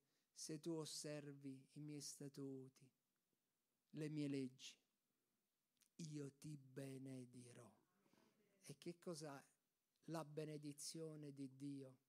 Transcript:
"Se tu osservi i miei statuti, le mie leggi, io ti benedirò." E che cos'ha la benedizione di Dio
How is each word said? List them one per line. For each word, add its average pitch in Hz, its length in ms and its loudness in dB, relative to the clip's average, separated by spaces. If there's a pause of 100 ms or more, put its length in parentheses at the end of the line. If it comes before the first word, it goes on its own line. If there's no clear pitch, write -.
(320)
"Se - 280 0
tu 170 100 2
osservi 143 1040 2
i 147 80 -4
miei 147 200 0
statuti, 135 880 -2 (1040)
le 151 180 4
mie 147 200 6
leggi, 135 460 2 (1200)
io 147 420 0
ti 151 180 -4
benedirò." 131 1120 -6 (960)
E 147 140 -6
che 175 200 0
cos'ha 151 460 0 (600)
la 160 200 4
benedizione 151 1120 -2
di 139 200 -2
Dio 135 420 -2 (120)